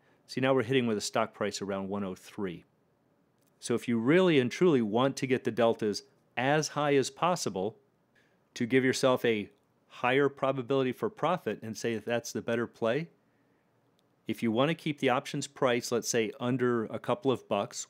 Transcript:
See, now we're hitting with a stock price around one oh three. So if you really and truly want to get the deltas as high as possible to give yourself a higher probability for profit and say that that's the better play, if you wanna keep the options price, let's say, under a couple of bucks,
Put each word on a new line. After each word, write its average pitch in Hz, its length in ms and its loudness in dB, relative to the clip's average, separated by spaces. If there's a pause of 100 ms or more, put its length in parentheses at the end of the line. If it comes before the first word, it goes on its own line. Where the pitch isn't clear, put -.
(280)
See, - 120 -6
now 131 140 2
we're 131 80 2
hitting 123 240 0
with 113 100 0
a 101 60 -4
stock 113 320 -2
price 101 260 -4
around 98 280 -6
one 101 160 -4
oh 92 100 -6
three. 90 500 -10 (920)
So - 160 -2
if 110 140 -4
you 117 100 2
really 160 400 4
and 123 120 2
truly 156 320 4
want 120 340 2
to - 100 -4
get 123 160 0
the 123 80 -2
deltas 110 540 0 (320)
as 147 320 2
high 147 260 0
as 131 160 2
possible 113 680 -2 (760)
to 120 120 -4
give 127 180 4
yourself 127 400 2
a 107 240 0 (400)
higher 135 400 2
probability 135 640 -2
for 117 160 -4
profit 151 540 -4
and 110 140 -10
say 117 180 -4
that 107 100 -8
that's 117 260 -4
the 110 120 -6
better 117 240 -2
play, 123 420 -4 (1200)
if 110 140 -6
you 113 100 2
wanna 135 220 2
keep 160 240 -6
the 135 100 2
options 135 380 -2
price, 123 440 -2
let's 113 180 -2
say, 110 300 0
under 123 480 0
a - 120 -8
couple 127 320 0
of - 180 -2
bucks, - 420 -4